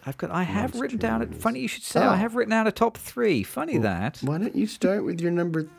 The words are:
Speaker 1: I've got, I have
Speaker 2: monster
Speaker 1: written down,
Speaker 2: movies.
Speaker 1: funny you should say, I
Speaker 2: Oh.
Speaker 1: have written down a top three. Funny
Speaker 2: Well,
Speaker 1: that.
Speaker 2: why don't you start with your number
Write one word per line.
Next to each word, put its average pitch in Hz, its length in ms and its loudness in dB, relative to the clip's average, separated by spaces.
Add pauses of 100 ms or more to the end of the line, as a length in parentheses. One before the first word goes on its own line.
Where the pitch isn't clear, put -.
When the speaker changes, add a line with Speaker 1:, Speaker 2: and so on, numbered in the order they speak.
Speaker 1:
I've 139 120 -8
got, 170 140 -6
I 175 120 0
have 202 280 -2
Speaker 2:
monster 240 80 -6
Speaker 1:
written 262 180 -4
down, 226 240 0
Speaker 2:
movies. - 200 -6
Speaker 1:
funny 233 200 0
you 240 60 -2
should - 160 -10
say, - 180 2
I 202 120 6
Speaker 2:
Oh. 185 40 4
Speaker 1:
have 220 180 0
written 233 160 0
down 226 160 4
a 208 40 2
top - 260 2
three. 190 460 0
Funny 302 300 -6
Speaker 2:
Well, 131 100 2
Speaker 1:
that. 101 380 0
Speaker 2:
why 143 180 0
don't 214 160 -2
you 208 120 2
start 202 380 0
with 170 160 -4
your 170 100 2
number 170 320 0 (160)